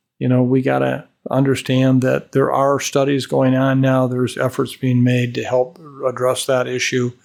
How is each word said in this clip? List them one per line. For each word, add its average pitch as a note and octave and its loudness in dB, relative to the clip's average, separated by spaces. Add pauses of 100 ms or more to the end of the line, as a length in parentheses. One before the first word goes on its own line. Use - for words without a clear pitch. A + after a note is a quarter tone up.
(180)
you C3 -2
know, B2+ 4
we C3 2
gotta C3 -2 (220)
understand C3 2
that C3 -2
there C3+ 2
are C#3 2
studies C#3 -2
going C3 2
on C3+ 2
now, C3 2
there's B2 -2
efforts C3 -4
being B2 2
made B2 0
to A#2+ -6
help B2+ -2 (280)
address B2+ -2
that B2+ 0
issue, B2 -2 (140)